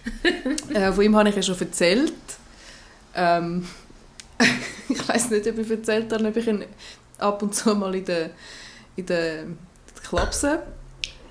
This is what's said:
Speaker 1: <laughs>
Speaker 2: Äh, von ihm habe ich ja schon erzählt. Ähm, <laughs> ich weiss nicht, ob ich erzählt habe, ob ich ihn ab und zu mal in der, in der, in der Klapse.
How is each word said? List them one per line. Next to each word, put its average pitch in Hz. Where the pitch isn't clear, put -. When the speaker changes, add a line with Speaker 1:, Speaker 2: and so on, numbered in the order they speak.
Speaker 1:
<laughs> 311
Speaker 2:
Äh, 190
von 196
ihm 214
habe 208
ich 202
ja 190
schon 180
erzählt. 190
Ähm, 170
<laughs> -
ich -
weiss 226
nicht, 214
ob 226
ich 220
erzählt 220
habe, 220
ob 214
ich 233
ihn 202
ab 202
und 202
zu 214
mal 190
in 185
der, 170
in 185
der, 165
in 165
der -
Klapse. -